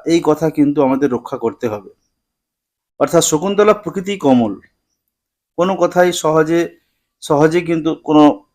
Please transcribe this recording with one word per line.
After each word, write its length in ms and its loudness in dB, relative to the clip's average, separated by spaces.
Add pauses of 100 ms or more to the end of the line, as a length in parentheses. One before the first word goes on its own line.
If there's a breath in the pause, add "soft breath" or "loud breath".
এই 180 2
কথা 260 0
কিন্তু 320 0
আমাদের 280 0
রক্ষা 280 -6
করতে 300 -6
হবে। 220 -10 (1120)
অর্থাৎ 240 2
শকুন্তলা 500 0
প্রকৃতি 420 -6
কোমল, 380 2 (1040)
কোনো 180 0
কথাই 360 2
সহজে, 480 0 (600)
সহজে 380 2
কিন্তু 300 -4 (120)
কোনো 200 2 (320)